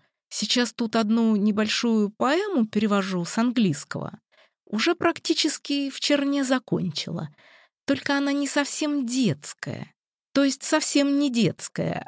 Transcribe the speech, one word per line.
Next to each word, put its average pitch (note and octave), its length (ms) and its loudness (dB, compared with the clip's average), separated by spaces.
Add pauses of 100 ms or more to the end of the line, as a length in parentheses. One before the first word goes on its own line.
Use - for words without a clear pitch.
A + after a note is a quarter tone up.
(300)
«Сейчас A#3 440 -2
тут A3+ 220 -2
одну A3+ 400 2
небольшую G#3+ 760 2
поэму D4 580 0
перевожу G3 560 0
с - 140 -6
английского. A3 840 0 (460)
Уже A#3 300 0
практически C#4+ 920 -2
в - 100 -10
черне C#4+ 440 2
закончила. F3 840 -2 (560)
Только C#4 320 0
она C#4 160 0
не C#4+ 140 -2
совсем C#4+ 580 -2
детская. - 880 -4 (400)
То C#4 100 4
есть C4+ 200 0
совсем C#4+ 560 2
не C#4+ 120 2
детская, - 760 -2